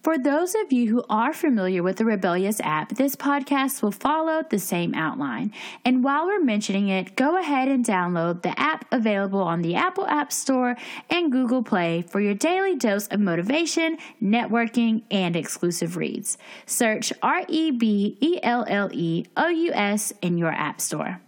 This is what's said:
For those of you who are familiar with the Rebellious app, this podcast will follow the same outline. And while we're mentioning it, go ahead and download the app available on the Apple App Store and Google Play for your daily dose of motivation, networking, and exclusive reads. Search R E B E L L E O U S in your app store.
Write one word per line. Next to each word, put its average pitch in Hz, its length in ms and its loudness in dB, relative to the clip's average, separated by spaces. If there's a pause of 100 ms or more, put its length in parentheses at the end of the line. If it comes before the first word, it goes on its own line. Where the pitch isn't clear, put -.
For 320 160 2
those 294 380 0
of 440 160 -2
you 240 180 2
who 240 180 2
are 233 240 2
familiar 190 480 2
with 185 180 0
the 226 60 2
Rebellious 196 540 2
app, 156 380 -2
this 269 180 2
podcast 277 680 0
will 202 100 0
follow 320 500 0
the 262 160 -2
same 175 380 -2
outline. 147 560 -4 (320)
And 254 180 4
while 285 240 2
we're 403 160 0
mentioning 208 460 0
it, 190 260 -2
go 311 240 2
ahead 285 300 0
and 254 180 2
download 175 560 0
the - 160 -2
app 311 320 0
available 202 520 0
on 170 200 0
the 170 140 0
Apple 370 320 0
App 294 240 0
Store 247 440 0 (320)
and 339 220 2
Google 254 320 2
Play 170 400 0
for 196 180 -2
your 202 140 2
daily 370 400 2
dose 208 320 0
of - 140 -2
motivation, 294 760 0 (240)
networking, 226 880 2
and 180 280 0
exclusive 170 600 -4
reads. - 400 -6 (300)
Search 214 460 0 (100)
R 320 240 2
E 320 240 0
B 208 500 2
E 339 220 2
L 240 240 0
L 202 260 0
E 165 340 -2 (100)
O 311 100 2
U 339 260 0
S 208 480 0
in 175 160 0
your 170 140 2
app - 300 -4
store. 156 480 -6